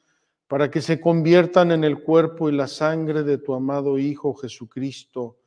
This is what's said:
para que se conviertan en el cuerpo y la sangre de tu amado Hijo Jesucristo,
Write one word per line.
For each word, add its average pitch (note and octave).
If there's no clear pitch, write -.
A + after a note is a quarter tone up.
para C#3+
que D#3+
se D#3+
conviertan E3+
en D#3+
el D3
cuerpo D#3+
y D3
la C#3
sangre D#3
de C#3+
tu C#3
amado C3+
Hijo C#3+
Jesucristo, B2